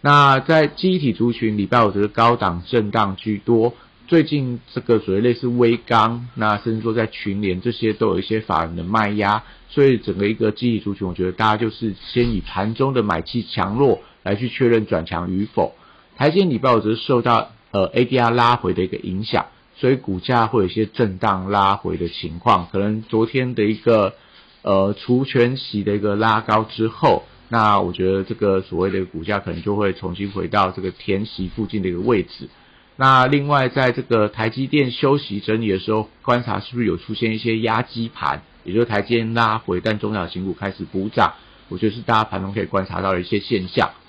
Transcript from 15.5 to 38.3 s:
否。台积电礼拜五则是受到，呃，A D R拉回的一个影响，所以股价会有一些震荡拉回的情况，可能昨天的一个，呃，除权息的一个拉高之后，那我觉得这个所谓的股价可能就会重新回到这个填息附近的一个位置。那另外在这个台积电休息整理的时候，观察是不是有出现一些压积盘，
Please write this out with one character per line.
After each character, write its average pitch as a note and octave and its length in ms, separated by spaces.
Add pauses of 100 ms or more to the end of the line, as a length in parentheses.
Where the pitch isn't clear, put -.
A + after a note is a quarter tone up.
否。 - 220 (400)
台 C#3+ 140
积 D#3+ 80
电 F#3+ 120
礼 A#2 100
拜 B2+ 140
五 A2 60
则 G#2+ 160
是 - 0
受 A#2+ 260
到， A2+ 300 (200)
呃 G2 160
，A B2 180
D B2+ 120
R A#2+ 120
拉 A#2+ 260
回 F#2 180
的 F#2 80
一 F#2 60
个 - 80
影 F#2+ 300
响， - 220 (280)
所 B2+ 160
以 C3+ 60
股 G2 240
价 A#2 260
会 G#2+ 140
有 F#2 80
一 - 20
些 A2 140
震 F#2+ 320
荡 F#2+ 320
拉 G2+ 260
回 E2+ 220
的 E2+ 100
情 E2 320
况， F#2 320
可 G2 60
能 G#2+ 240
昨 A2 240
天 B2+ 280
的 A2 120
一 G#2+ 80
个， G#2+ 400 (480)
呃， G2 360
除 B2+ 280
权 B2+ 320
息 G#2 260
的 G2+ 100
一 G#2 60
个 G2+ 160
拉 A2 240
高 G#2+ 240
之 A2 240
后， A2+ 360 (280)
那 G#2+ 300
我 F2+ 100
觉 F#2 200
得 F#2+ 120
这 G#2+ 120
个 G2 260
所 - 160
谓 F#2+ 140
的 F#2+ 140
股 E2 180
价 G2+ 160
可 F#2 120
能 E2+ 120
就 G#2 120
会 G2+ 160
重 F2+ 220
新 G2 160
回 F#2 180
到 G2 220
这 F#2 140
个 F#2 80
填 G2+ 340
息 F#2 220
附 G#2+ 180
近 G2+ 160
的 F#2 80
一 - 20
个 F2 80
位 G#2+ 220
置。 - 260 (480)
那 C3 300
另 C#3+ 220
外 C3+ 220
在 B2+ 220
这 A#2+ 120
个 G#2+ 260
台 A2+ 220
积 C3 160
电 C3 240
休 C#3 260
息 G#2 220
整 A2 200
理 A2 120
的 F#2 80
时 A2 120
候， G#2+ 160 (140)
观 B2 220
察 G2+ 160
是 - 160
不 A#2+ 40
是 A#2 60
有 F2 100
出 G#2+ 200
现 A2 180
一 A2 60
些 A2+ 180
压 A2 240
积 A#2 320
盘， D2 300 (200)